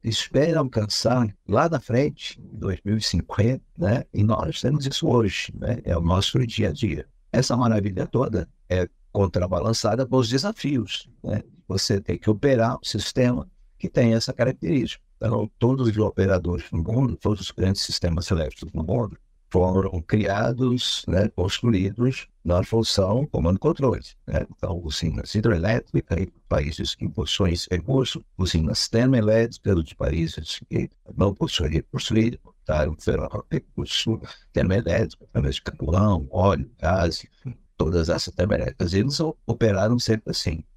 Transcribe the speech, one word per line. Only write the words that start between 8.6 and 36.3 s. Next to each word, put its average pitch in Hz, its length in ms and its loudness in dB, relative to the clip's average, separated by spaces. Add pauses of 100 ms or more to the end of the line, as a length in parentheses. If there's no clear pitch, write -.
é 90 180 0 (240)
contrabalançada 98 920 0
com 127 120 0
os 123 120 2
desafios, 139 800 -2 (140)
né? - 180 -4 (260)
Você 98 320 0
tem - 160 -4
que - 140 -2
operar 117 480 2
um - 60 -16
sistema 123 640 -2 (300)
que 180 100 -6
tem 120 240 4
essa 113 180 0
característica. 131 720 0 (140)
Então, 110 400 -2
todos 127 320 2
os 104 80 0
operadores 95 760 0
no 82 120 0
mundo, 117 340 0
todos 104 240 -2
os - 80 -10
grandes 98 320 0
sistemas 85 480 -2
elétricos 78 420 -4
no 78 120 -4
mundo, 107 340 -2 (320)
foram 92 520 2
criados, 120 1080 0
né, 92 220 2
construídos 101 960 0 (160)
na 87 200 2
função 110 640 2
comando-controle, 123 760 0 (240)
né? - 240 -2
Então, - 340 -6
usinas 78 520 -4
hidrelétricas 104 840 0
em 90 100 -2 (220)
países 76 460 -2
que - 120 -6
possuem - 460 0
esse 85 160 -6
recurso, 113 560 0 (100)
usinas 82 540 0
termoelétricas 113 920 4
de - 120 -16
países 78 720 -4
que - 220 -2 (260)
não 98 200 2
possuem - 340 -2
recurso 98 480 -2
hídrico, 117 380 -2 (100)
tá? 78 220 0
Então, - 600 -4
recurso - 720 -4 (320)
termoelétrico, 87 720 0
através 69 320 0
de - 40 -12
carvão, 87 720 0